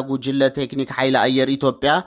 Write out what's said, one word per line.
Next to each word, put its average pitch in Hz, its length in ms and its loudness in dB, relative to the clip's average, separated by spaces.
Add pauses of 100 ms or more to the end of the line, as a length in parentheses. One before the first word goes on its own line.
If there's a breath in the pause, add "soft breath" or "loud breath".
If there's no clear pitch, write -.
ጉጅለ 135 500 -2
ቴክኒክ 135 420 -6
ሓይሊ 131 240 0
ኣየር 127 340 2
ኢትዮጵያ 139 420 0 (140)